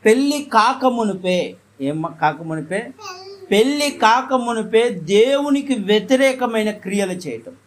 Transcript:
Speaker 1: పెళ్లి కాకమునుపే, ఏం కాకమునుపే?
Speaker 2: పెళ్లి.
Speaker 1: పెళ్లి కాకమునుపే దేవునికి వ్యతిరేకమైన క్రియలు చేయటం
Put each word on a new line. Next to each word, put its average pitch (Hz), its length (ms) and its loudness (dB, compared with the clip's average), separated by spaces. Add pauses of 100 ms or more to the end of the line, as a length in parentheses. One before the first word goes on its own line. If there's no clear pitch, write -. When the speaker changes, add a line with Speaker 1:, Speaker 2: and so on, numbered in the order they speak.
Speaker 1:
పెళ్లి 277 380 2 (100)
కాకమునుపే, 208 1040 0 (240)
ఏం 151 220 -4 (180)
కాకమునుపే? 160 580 -4
Speaker 2:
పెళ్లి. 370 720 -14
Speaker 1:
పెళ్లి 277 400 2
కాకమునుపే 240 960 2
దేవునికి 262 880 2
వ్యతిరేకమైన 226 960 0
క్రియలు 196 420 -4
చేయటం 135 400 -10 (140)